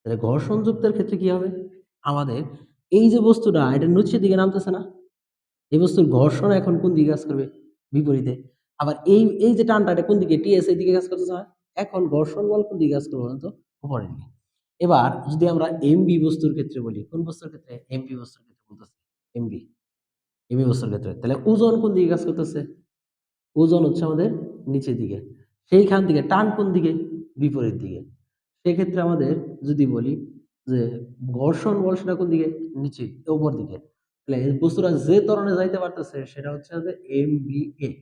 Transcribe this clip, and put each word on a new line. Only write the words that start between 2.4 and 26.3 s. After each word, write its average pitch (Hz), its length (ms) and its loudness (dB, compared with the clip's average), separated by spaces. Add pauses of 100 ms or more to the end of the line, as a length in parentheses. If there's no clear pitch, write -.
এই 220 200 8
যে 233 100 4
বস্তুটা, 220 420 4 (140)
এটা 151 100 2
নিচের 190 380 2
দিকে 190 120 4
নামতেছে 190 340 0
না? 185 120 -4 (880)
এই 151 100 4
বস্তুর 175 240 4 (120)
ঘর্ষণ 156 320 4
এখন 180 320 2
কোন 185 120 2
দিকে 151 160 4
কাজ 147 180 -2
করবে? 135 180 -4 (460)
বিপরীতে। 135 400 0 (480)
আবার 147 140 -2 (120)
এই, 202 160 8 (240)
এই 233 80 6
যে 214 100 2
টানটা, 208 280 2
এটা 170 100 0
কোন 208 160 2
দিকে? 165 160 2 (100)
টিএস 190 240 4
এই 175 80 2
দিকে 180 180 2
কাজ 180 160 0
করতেছে 180 280 -4
না? 196 40 -12 (340)
এখন 196 240 -4 (140)
ঘর্ষণ 156 360 0
বল 214 180 0
কোন 202 100 -10
দিকে 147 160 2
কাজ 143 140 -2
করবে 131 160 -6
বলেন 127 200 -8
তো? 190 60 -8 (340)
উপরের 113 300 -6
দিকে। - 140 -18 (520)
এবার 160 300 4 (200)
যদি 156 180 2
আমরা 165 180 0 (160)
এমবি 170 340 4 (100)
বস্তুর 156 300 0
ক্ষেত্রে 135 240 -8
বলি, 110 200 -8 (100)
কোন 165 140 -8
বস্তুর 160 240 -14
ক্ষেত্রে? 135 260 -20 (200)
এমবি 131 260 -8
বস্তুর - 240 -20
ক্ষেত্রে - 260 -20
বলতেছি। 104 260 -20 (380)
এমবি। 113 260 -8 (880)
এমবি 131 140 0
বস্তুর 117 240 0
ক্ষেত্রে। 101 320 -6
তাহলে 127 160 -2 (140)
ওজন 226 300 4
কোন 220 140 0
দিকে 180 200 4
কাজ 165 140 -2
করতেছে? 160 320 -4 (960)
ওজন 165 300 6
হচ্ছে - 180 0
আমাদের 160 240 0 (440)
নিচের 135 240 -2
দিকে। 101 220 -6 (520)
সেইখান 196 360 6
থেকে 147 160 2
টান 190 240 2 (100)